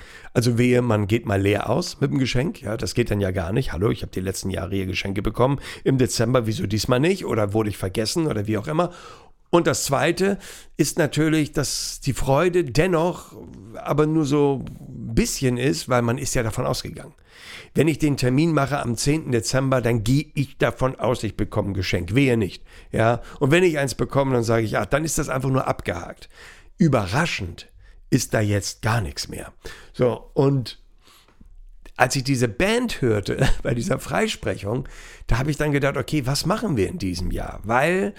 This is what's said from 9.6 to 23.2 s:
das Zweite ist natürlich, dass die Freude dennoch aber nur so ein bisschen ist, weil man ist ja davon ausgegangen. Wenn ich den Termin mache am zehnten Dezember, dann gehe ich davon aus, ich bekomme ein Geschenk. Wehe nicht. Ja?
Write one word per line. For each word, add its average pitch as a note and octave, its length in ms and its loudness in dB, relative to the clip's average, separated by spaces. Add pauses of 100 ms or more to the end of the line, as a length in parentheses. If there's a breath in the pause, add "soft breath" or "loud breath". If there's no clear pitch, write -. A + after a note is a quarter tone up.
das C#3+ 180 2
Zweite F3 540 2 (380 loud breath)
ist D3 200 0
natürlich, D#3 560 2
dass - 480 -4
die C3+ 120 -2
Freude E3 520 2
dennoch D#3+ 720 0 (380)
aber C#3+ 320 0
nur D#3 180 2
so C#3 400 2 (160)
ein A#2 340 -10
bisschen C3+ 420 2
ist, C#3 320 -2
weil B2 140 2
man A#2+ 160 0
ist - 160 -4
ja B2 100 2
davon B2+ 220 -2
ausgegangen. - 480 -6 (600 loud breath)
Wenn D3+ 140 4
ich C#3+ 100 2
den C#3+ 180 2
Termin C#3 360 4
mache C#3 280 0
am A#2+ 160 -2
zehnten C#3+ 360 0
Dezember, B2+ 480 2
dann A#2+ 240 2
gehe C#3 300 2
ich - 240 -4
davon C3 380 0
aus, A#2+ 280 0
ich G#2+ 120 -6
bekomme G2+ 340 -2
ein F#2+ 40 -4
Geschenk. F2+ 400 -2
Wehe C3 220 4
nicht. G2 280 -2 (280 loud breath)
Ja? A#2 300 2 (160 loud breath)